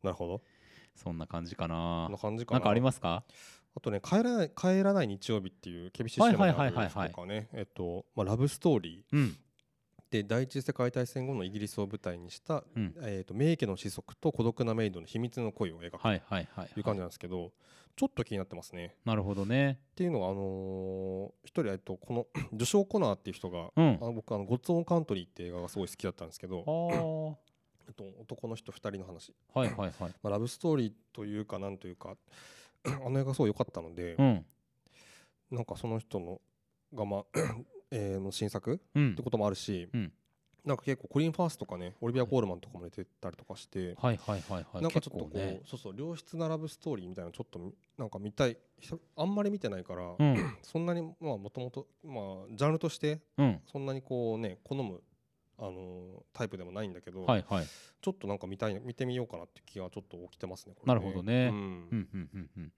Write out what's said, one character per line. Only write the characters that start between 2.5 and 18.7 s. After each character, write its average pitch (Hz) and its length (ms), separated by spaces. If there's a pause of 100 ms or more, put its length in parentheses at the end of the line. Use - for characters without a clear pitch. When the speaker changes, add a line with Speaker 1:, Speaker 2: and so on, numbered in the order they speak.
Speaker 1:
な。 127 40
Speaker 2:
な - 20
ん - 20
か 107 60
あ 104 40
り 117 80
ま 127 100
す - 100
か？ 85 220 (520)
Speaker 1:
あ - 40
と - 100
ね、 101 140
帰 196 180
ら 240 160
な 196 60
い、 151 120
帰 190 280
ら 196 100
な 190 80
い 123 60
日 98 240
曜 107 100
日 92 60
っ - 40
て - 160
い 87 200
う、 - 20
ケ - 120
ー - 20
ビ 113 60
ー - 40
シ - 80
ー - 20
シ 233 80
ネ - 60
マ 202 80
に 175 60
あ - 20
る 131 60
Speaker 2:
は 143 80
い 117 40
は - 20
い - 20
は 117 80
い - 20
は 85 60
い - 20 (120)
は - 20
い。 - 40
Speaker 1:
福 87 100
岡 90 60
ね。 107 260
え 117 100
っ - 20
と、 87 400 (100)
ま 113 60
あ、 95 60
ラ 107 100
ブ 135 100
ス - 120
ト 160 160
ー 110 40
リ 85 320
ー。 139 60
Speaker 2:
う - 20
ん。 110 160 (760)
Speaker 1:
で、 110 100
第 110 220
一 127 80
次 135 100
世 135 120
界 123 180
大 123 160
戦 131 180
後 135 80
の 107 100
イ 92 60
ギ 104 80
リ 104 100
ス 107 140
を 98 60
舞 101 100
台 87 220
に 87 100
し - 100
た、 151 240 (120)
Speaker 2:
う 117 40
ん。 95 220
Speaker 1:
え 101 200
ー - 20
と、 90 100
名 151 240
家 - 80
の 98 100
子 98 140
息 - 280
と 156 140
孤 - 120
独 117 200
な 113 120
メ 113 100
イ 101 60
ド 90 100
の 80 60
秘 - 100
密 120 240
の 110 100
恋 95 200
を 82 100
描 87 80
く 85 80
Speaker 2:
は 110 160
い 87 140
は 95 140
い - 120
は - 80
い - 0
は - 40
い。 - 60
Speaker 1:
と - 80
い - 20
う - 20
感 110 100
じ 98 60
な 90 60
ん - 20
で - 60
す - 60
け 87 80
ど、 90 240 (440)
ち - 80
ょ - 20
っ 269 80
と 120 100
気 - 100
に 101 40
な 95 60
っ - 40
て - 80
ま 87 60
す - 140